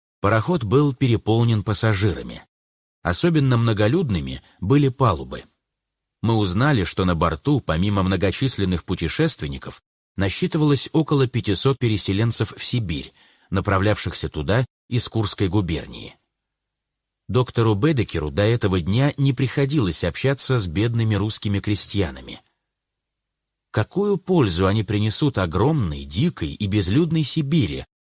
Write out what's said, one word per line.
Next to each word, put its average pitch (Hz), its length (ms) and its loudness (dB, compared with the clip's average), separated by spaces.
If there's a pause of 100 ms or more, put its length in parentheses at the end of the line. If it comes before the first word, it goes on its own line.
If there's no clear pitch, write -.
(220)
пароход 113 420 0
был 135 320 2
переполнен 113 680 2
пассажирами. 104 800 -2 (560)
Особенно 135 560 2
многолюдными 107 840 0 (180)
были 135 300 2
палубы. 90 540 -2 (800)
Мы 113 140 2
узнали, 104 500 2
что 95 200 -2
на 90 100 2
борту, 85 440 0
помимо 98 440 0
многочисленных 95 800 0
путешественников, 82 960 -4 (340)
насчитывалось 143 760 0
около 147 360 2
пятисот 120 500 0
переселенцев 110 800 0
в - 60 -8
Сибирь, 82 500 -4 (360)
направлявшихся 95 800 0
туда 92 380 -2 (240)
из 120 180 -2
Курской 104 400 -2
губернии. 85 680 -4 (1120)
Доктору 113 460 2
Бедекеру 101 560 -2
до 76 100 0
этого 104 400 2
дня 117 360 0
не 139 160 2
приходилось 131 680 0
общаться 131 540 -2
с 95 100 -2
бедными 110 460 0
русскими 101 460 -2
крестьянами. 98 840 -4 (1300)
«Какую 196 480 0
пользу 98 480 2
они 104 180 2
принесут 110 540 0
огромной, 90 680 0
дикой 90 480 -2
и - 120 -6
безлюдной 110 560 2
Сибири?» 135 640 -2 (220)